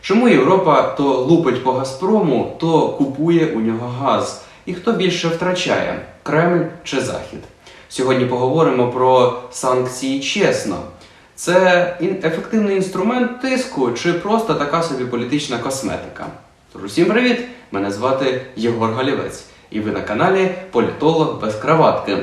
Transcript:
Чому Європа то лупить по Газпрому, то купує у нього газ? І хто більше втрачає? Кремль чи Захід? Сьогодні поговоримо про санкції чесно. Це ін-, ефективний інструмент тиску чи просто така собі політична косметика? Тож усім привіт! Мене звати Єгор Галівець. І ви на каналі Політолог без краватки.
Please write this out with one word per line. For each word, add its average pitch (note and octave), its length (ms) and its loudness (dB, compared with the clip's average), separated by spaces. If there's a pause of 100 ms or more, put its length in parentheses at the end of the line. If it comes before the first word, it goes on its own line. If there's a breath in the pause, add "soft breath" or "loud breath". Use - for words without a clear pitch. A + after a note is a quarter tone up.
Чому A#3 280 4
Європа F3 540 4
то - 200 -2
лупить C3 600 2
по B2+ 80 2
Газпрому, C#3+ 880 0
то D#3+ 280 2
купує D3+ 580 2
у A2 140 -2
нього A2+ 400 -4
газ? - 420 -2 (240 loud breath)
І F3+ 80 -6
хто A3+ 180 -2
більше F3+ 360 0
втрачає? C#3+ 720 -2 (220)
Кремль E3 420 2 (200)
чи C3 160 -4
Захід? - 400 -8 (480 loud breath)
Сьогодні B2+ 360 0
поговоримо B2+ 640 2
про B2+ 500 4 (120)
санкції B2+ 680 -2
чесно. A#2+ 560 0 (580 loud breath)
Це F3+ 680 2
ін-, F#3+ 240 -2
ефективний G3 520 0
інструмент A3+ 640 -2
тиску B3 520 -2
чи E3+ 200 -2
просто G3+ 420 0
така D#3 280 -2
собі C3 220 -4
політична B2 540 -4
косметика? - 680 -8 (460)
Тож - 120 -14
усім D3+ 220 2
привіт! A#3 320 2 (340 loud breath)
Мене G2 180 -4
звати C3 500 -2 (160)
Єгор A2+ 360 -2
Галівець. - 520 -4 (260 loud breath)
І A2 100 -4
ви G#2+ 120 -4
на - 80 -4
каналі F#3 500 0 (200)
Політолог D3 680 2
без G#2+ 140 -4
краватки. C#3+ 680 2